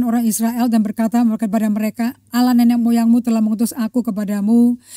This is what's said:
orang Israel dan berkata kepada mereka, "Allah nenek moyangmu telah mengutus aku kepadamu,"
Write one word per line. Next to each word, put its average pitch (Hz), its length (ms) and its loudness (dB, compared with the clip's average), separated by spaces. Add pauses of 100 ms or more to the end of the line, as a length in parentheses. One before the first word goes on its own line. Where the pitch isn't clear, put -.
orang 233 160 0
Israel 233 480 -2
dan 220 160 2
berkata 226 400 0
kepada 220 400 -2
mereka, 214 480 -4 (160)
"Allah 247 240 2
nenek 240 240 4
moyangmu 233 480 2
telah 226 160 0
mengutus 220 320 -2
aku 233 320 -4
kepadamu," 214 720 0 (200)